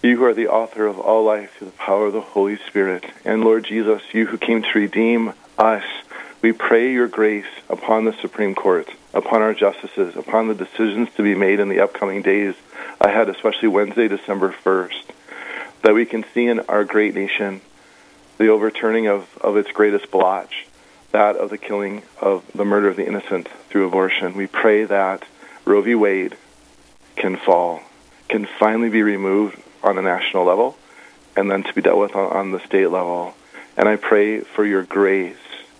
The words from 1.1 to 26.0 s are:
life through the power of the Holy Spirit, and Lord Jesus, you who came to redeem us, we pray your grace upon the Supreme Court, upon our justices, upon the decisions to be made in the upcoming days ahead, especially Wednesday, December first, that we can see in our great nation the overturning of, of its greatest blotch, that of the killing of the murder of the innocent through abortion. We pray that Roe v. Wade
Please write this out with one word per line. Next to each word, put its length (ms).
life 300
through 140
the 100
power 300
of 60
the 80
Holy 360
Spirit, 380
and 220
Lord 180
Jesus, 380
you 140
who 120
came 240
to 180
redeem 520
us, 260
we 100
pray 400
your 160
grace 380
upon 360
the 140
Supreme 360
Court, 340
upon 300
our 100
justices, 600
upon 320
the 80
decisions 600
to 40
be 140
made 240
in 100
the 120
upcoming 420
days 320
ahead, 300
especially 380
Wednesday, 400
December 440
first, 600
that 100
we 120
can 280
see 140
in 140
our 220
great 300
nation 480
the 80
overturning 600
of, 200
of 160
its 160
greatest 380
blotch, 560
that 240
of 160
the 80
killing 420
of 240
the 100
murder 220
of 80
the 100
innocent 420
through 160
abortion. 480
We 140
pray 380
that 400
Roe 160
v. 120
Wade 420